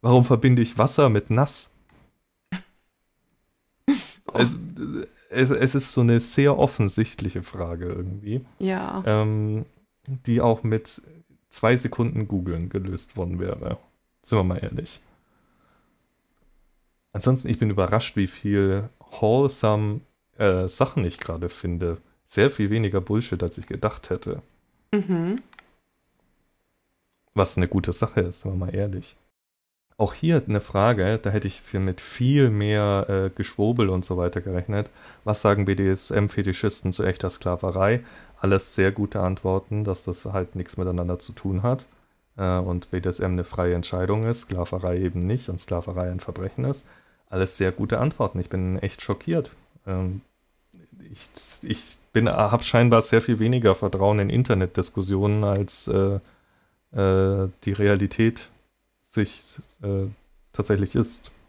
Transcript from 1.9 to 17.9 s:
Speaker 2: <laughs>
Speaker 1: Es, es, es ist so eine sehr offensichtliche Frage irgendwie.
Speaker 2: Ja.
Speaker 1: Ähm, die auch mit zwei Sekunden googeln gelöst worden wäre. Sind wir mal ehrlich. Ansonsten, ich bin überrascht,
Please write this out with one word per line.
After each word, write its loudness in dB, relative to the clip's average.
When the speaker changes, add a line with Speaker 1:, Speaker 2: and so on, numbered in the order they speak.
Speaker 2:
<laughs> -10
Speaker 1:
Es, 2
es, 2
es 2
ist 0
so 2
eine 6
sehr 2
offensichtliche 0
Frage -8
irgendwie. -6
Speaker 2:
Ja. -4
Speaker 1:
Ähm, 0
die 0
auch 2
mit -2
zwei 2
Sekunden -2
googeln -4
gelöst -8
worden -4
wäre. -6
Sind 0
wir 4
mal -2
ehrlich. -10
Ansonsten, 0
ich 2
bin 0
überrascht, 0